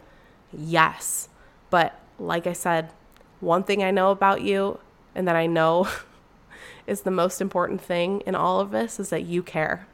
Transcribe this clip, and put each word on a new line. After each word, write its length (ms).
Yes. 760
But 280
like 260
I 80
said, 380
one 240
thing 200
I 60
know 220
about 300
you 380
and 120
that 80
I 120
know 400
<laughs> 500
is 140
the 100
most 300
important 400
thing 460
in 80
all 240
of 100
this 300
is 100
that 160
you 160
care. 520